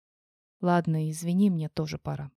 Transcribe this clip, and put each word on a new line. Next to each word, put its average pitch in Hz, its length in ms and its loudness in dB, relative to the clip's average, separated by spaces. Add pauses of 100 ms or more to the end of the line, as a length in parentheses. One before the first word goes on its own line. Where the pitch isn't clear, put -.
(600)
«Ладно, 165 500 2
извини, 175 400 2
мне 156 180 -2
тоже 156 300 -6
пора». 147 420 -8